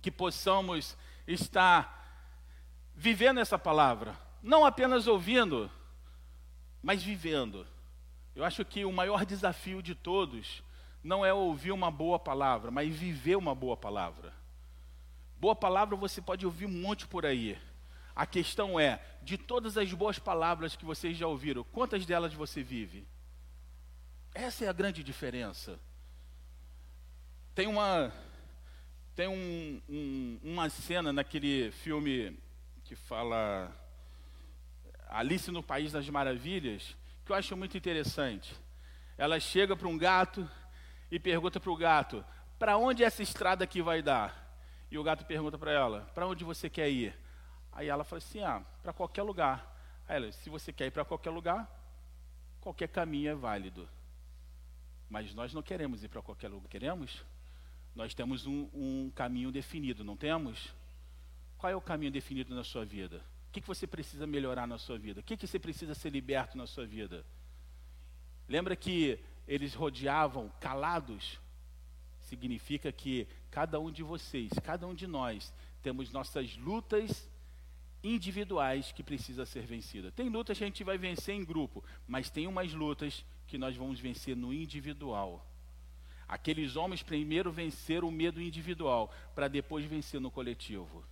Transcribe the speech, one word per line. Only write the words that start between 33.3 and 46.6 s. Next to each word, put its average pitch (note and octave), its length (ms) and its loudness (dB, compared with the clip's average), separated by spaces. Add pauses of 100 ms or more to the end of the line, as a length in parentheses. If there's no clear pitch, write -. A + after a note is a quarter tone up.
Alice D3 420 2
no F3 100 -2
País D3 300 0
das D3 180 -2
Maravilhas, C3+ 880 0 (260)
que - 80 -2
eu G3 40 4
acho G3 200 0
muito F#3+ 220 -4
interessante. D3+ 760 0 (600)
Ela D3+ 240 4
chega F#3+ 360 6
pra F3+ 120 -4
um E3 100 2
gato F#3 520 6 (600)
e E3+ 80 0
pergunta E3+ 400 2
pro F3+ 160 0
gato: D#3 500 6 (320)
"Pra G#3 200 8
onde A#3+ 260 8
essa A3 180 6
estrada F#3+ 420 4
aqui F3 180 0
vai E3 200 4
dar?" A#2+ 560 2 (320)
E D3+ 80 -6
o D3+ 60 -2
gato D#3 220 2
pergunta D3+ 320 -2
pra D3+ 140 0
ela: A#2+ 300 6 (140)
"Pra F3 120 0
onde F3 160 -2
você E3 260 -4